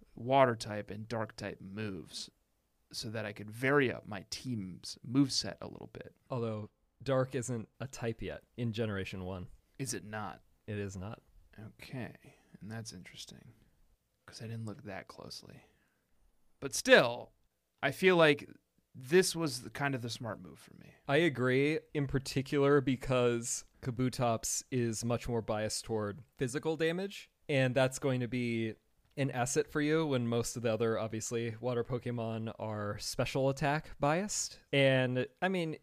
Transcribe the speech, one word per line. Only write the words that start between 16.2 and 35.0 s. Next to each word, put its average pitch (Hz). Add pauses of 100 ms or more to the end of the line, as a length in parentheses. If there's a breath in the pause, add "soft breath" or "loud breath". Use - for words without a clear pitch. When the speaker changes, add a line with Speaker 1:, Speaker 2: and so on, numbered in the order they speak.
Speaker 1:
But 139
still, 131 (480)
I 139
feel 185
like 151 (460)
this 160
was 143
the, -
kind 139
of 120
the 117
smart 113
move 80
for -
me. - (140)
Speaker 2:
I 139
agree, 143 (140)
in 143
particular 139
because 123 (160)
Kabutops 120
is 117
much 117
more 117
biased 107
toward 107 (140)
physical 147
damage, 175 (200)
and 131
that's 131
going 127
to 120
be 117 (420)
an 139
asset 123
for -
you 156
when 123
most 117
of 117
the 113
other, 113
obviously, 113
water 120
Pokemon 113
are 104
special 135
attack 143
biased. 165 (120)
And, 131 (140)